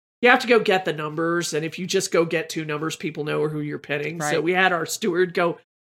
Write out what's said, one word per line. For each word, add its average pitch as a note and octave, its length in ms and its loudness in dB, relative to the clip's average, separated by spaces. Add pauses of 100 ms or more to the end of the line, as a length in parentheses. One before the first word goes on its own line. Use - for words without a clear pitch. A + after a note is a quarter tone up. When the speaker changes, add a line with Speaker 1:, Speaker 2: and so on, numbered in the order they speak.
(220)
Speaker 1:
you A#3 80 6
have B3+ 100 6
to A#3+ 80 -4
go A#3 120 6
get F#3+ 260 2
the E3 80 0
numbers. D#3+ 600 -2
And D3+ 120 -2
if D#3+ 140 -8
you F3+ 80 -6
just F#3+ 240 0
go E3+ 140 4
get D#3+ 240 -2
two D#3+ 160 -6
numbers, D3+ 300 -4
people D3+ 280 -6
know D3+ 240 0
who D#3 140 -4
you're D3 180 -6
pinning. D3+ 420 -6
So D3 60 -2
Speaker 2:
Right. D3+ 160 2
Speaker 1:
we E3+ 80 2
had F#3 220 4
our D#3+ 120 -2
steward F3+ 480 0
go F3 240 0 (240)